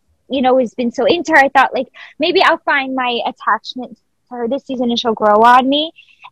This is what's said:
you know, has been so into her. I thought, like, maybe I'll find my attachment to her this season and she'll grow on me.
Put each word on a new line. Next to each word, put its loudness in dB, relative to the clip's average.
you -4
know, 2
has -2
been -4
so -4
into 0
her. 4
I 4
thought, 0
like, -4
maybe 0
I'll 2
find -4
my -4
attachment -6
to -20
her -6
this -6
season -4
and -2
she'll -2
grow 2
on 6
me. -2